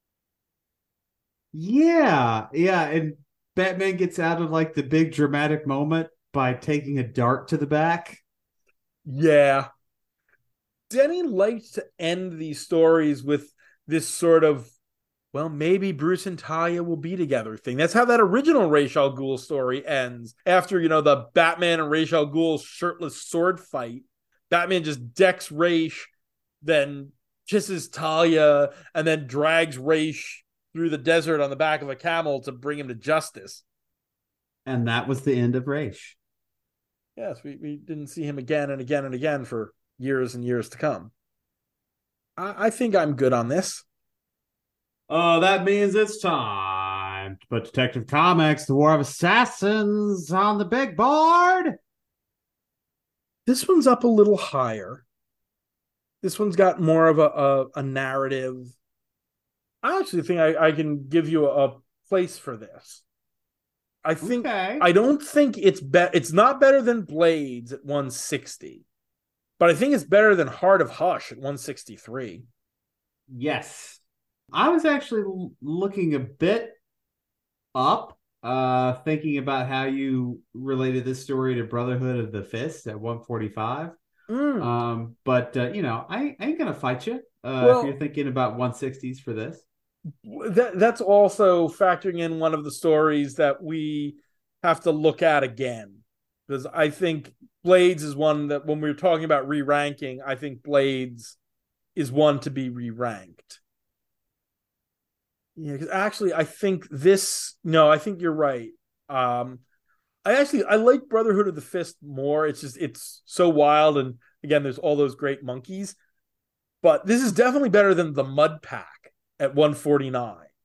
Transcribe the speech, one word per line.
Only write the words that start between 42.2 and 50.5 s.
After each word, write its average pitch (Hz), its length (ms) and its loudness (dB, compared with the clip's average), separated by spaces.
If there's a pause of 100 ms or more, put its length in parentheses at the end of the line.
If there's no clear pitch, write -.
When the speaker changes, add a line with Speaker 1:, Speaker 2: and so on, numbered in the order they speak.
Speaker 2:
I, 196 300 -4
I 220 40 2
think 226 240 -2
I'm 151 220 2
good 127 160 2
on 120 160 0
this. 170 360 -4 (1300)
Speaker 1:
Oh, 165 300 4
that 185 240 4
means 202 300 2
it's 214 260 0
time 95 1200 -4
to - 100 -20
put 117 160 -4
Detective 123 420 -4
Comics, 156 580 2
The 135 100 0
War 151 200 4
of 147 60 2
Assassins, 202 1300 -2
on 202 240 2